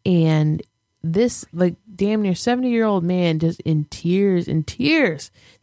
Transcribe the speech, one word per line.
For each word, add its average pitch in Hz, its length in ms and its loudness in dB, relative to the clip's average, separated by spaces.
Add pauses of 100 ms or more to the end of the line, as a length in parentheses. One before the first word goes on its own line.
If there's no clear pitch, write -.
And 156 580 2 (400)
this, 202 500 -2
like, 175 240 0 (180)
damn 214 280 -2
near 185 120 0
seventy-year-old 233 720 0
man 175 340 0
just 165 220 -2
in 156 240 0
tears, 185 640 0
in 151 160 -2
tears, 254 640 -2 (320)